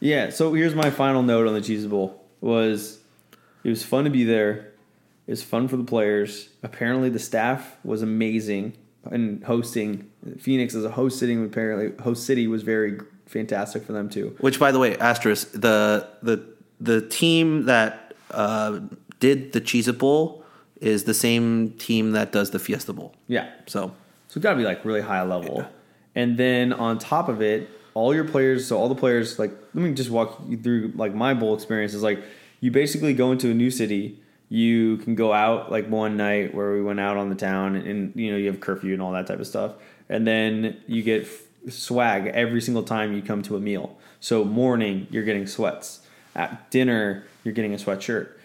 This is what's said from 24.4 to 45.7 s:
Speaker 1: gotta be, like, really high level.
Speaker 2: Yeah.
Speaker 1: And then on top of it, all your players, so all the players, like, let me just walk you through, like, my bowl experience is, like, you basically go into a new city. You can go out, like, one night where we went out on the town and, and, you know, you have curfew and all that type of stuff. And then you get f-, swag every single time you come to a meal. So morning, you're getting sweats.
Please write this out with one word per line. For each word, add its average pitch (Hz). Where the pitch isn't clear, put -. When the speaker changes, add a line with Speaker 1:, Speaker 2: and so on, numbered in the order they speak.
Speaker 1:
gotta 196
be, 120
like, 92
really 107
high 98
level. 90
Speaker 2:
Yeah. -
Speaker 1:
And 120
then 123
on 113
top 165
of 110
it, 107
all 120
your 160
players, 131
so 110
all 117
the 131
players, 120
like, 104
let 160
me 165
just 131
walk 117
you 120
through, 113
like, 104
my 123
bowl 113
experience 107
is, 104
like, 104
you 123
basically 147
go 127
into 127
a 113
new 120
city. 107
You 113
can 113
go 110
out, 110
like, 107
one 107
night 104
where 101
we 101
went 101
out 101
on 101
the 98
town 95
and, -
and, 101
you 110
know, 104
you 101
have 98
curfew 95
and 95
all 92
that 92
type 98
of -
stuff. 107
And 110
then 110
you 113
get 110
f-, -
swag 113
every 117
single 117
time 107
you 101
come 104
to 101
a 98
meal. 101
So 110
morning, 107
you're 110
getting 101
sweats. -